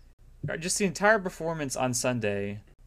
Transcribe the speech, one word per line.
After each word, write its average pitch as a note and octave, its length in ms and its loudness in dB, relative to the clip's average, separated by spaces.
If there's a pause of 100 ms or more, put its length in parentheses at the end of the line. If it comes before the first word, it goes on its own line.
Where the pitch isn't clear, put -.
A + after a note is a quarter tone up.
(600)
Just E3+ 200 -2
the G#3 60 2
entire G3+ 320 4
performance E3 600 -4
on B2+ 160 2
Sunday G#2 640 0 (280)